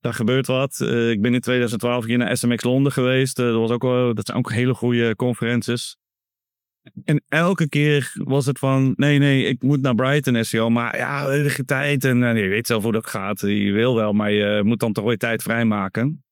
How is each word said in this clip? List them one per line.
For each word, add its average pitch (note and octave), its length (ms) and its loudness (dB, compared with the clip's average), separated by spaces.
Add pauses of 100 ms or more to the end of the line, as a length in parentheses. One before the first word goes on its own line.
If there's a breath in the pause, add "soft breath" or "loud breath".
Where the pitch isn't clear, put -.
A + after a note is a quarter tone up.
daar A#2 140 -4
gebeurt B2 320 0
wat. C3 340 -2
Eh, A#2 300 0
ik A2 100 0
ben A#2+ 140 2
in B2 60 2
tweeduizend A#2+ 400 -2
twaalf A#2+ 240 -2
hier A#2 140 0
naar B2 180 0
S - 80 -4
M A#2+ 100 2
X A2+ 100 -6
Londen C3+ 280 2
geweest. C3 460 0
Eh, B2+ 60 0
dat A#2 100 2
was A2+ 160 0
ook A#2+ 120 -2
wel, B2 320 2
dat A2 120 -6
zijn - 120 -4
ook A#2+ 140 -2
hele B2 220 2
goede A#2 420 0
conferences. A#2+ 800 -2 (1080)
En D3 240 0
elke E3 400 0
keer D3 460 0
was C3 320 -2
het C#3 120 -2
van, C3+ 380 2
nee, C#3+ 220 4
nee, C#3 260 4
ik A#2+ 180 -2
moet C#3 180 2
naar C3 140 0
Brighton C3 500 2
S - 80 -8
E A2+ 60 0
O, A2+ 120 2
maar A#2 260 0
ja, C#3 300 -4
we C3+ 60 -2
hebben C#3+ 180 0
geen C3+ 140 -4
tijd C#3+ 400 -2
en, B2 180 4
eh, A#2 200 2
je F#2+ 60 0
weet G#2+ 180 -2
zelf A2+ 160 0
hoe A2+ 100 0
dat A2 140 -2
gaat. G2+ 340 -6
Je G2+ 320 0
wil A#2 220 2
wel, G#2+ 180 0
maar G#2 200 2
je G#2 320 0
moet A2 160 0
dan A2+ 120 0
toch G2+ 120 -4
weer A2+ 140 0
tijd A2+ 240 -2
vrijmaken. A2+ 880 -2